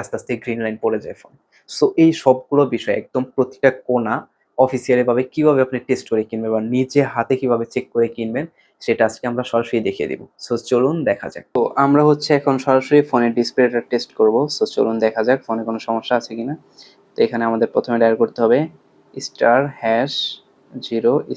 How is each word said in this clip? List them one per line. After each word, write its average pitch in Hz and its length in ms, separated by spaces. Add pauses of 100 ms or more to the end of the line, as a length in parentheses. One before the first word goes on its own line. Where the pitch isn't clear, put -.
আস্তে - 160
আস্তে - 140 (100)
গ্রিন 117 220
লাইন 110 200
পড়ে 110 200
যায় 90 160
ফোন। - 120 (440)
So - 80 (180)
এই 160 80 (120)
সবগুলো 139 400 (120)
বিষয় 107 280
একদম - 200 (120)
প্রতিটা 131 360 (180)
কোণা 120 260 (500)
অফিসিয়ালি 123 460
ভাবে 123 120 (120)
কিভাবে 151 320
আপনি 131 120 (100)
টেস্ট 127 220
করে 110 180
কিনবেন 110 260
বা 107 60 (140)
নিজে 131 260 (120)
হাতে 120 280
কিভাবে 120 240 (100)
চেক - 100 (100)
করে 117 220
কিনবেন, 117 300 (380)
সেটা 117 240
আজকে - 220
আমরা 120 200
সরাসরি 117 280 (100)
দেখিয়ে - 220
দিব। 65 100 (240)
So - 80 (180)
চলুন 131 260 (120)
দেখা 101 260
যাক। - 100 (120)
তো 123 60 (220)
আমরা 143 240
হচ্ছে 147 300
এখন 139 160 (100)
সরাসরি 135 340 (120)
ফোনের 120 280
ডিসপ্লেটা 120 420 (100)
টেস্ট 117 280
করব। 110 180 (200)
So - 60 (120)
চলুন 113 300
দেখা 110 220
যাক 127 200
ফোনে 113 220
কোনো 113 100 (100)
সমস্যা 113 320
আছে - 180
কিনা। 127 160 (600)
তো - 120
এখানে 120 240
আমাদের 113 240
প্রথমে 120 280
ডায়াল 113 200
করতে 113 220
হবে 117 140 (680)
স্টার 123 340 (200)
হ্যাশ 117 320 (720)
জিরো 117 260 (240)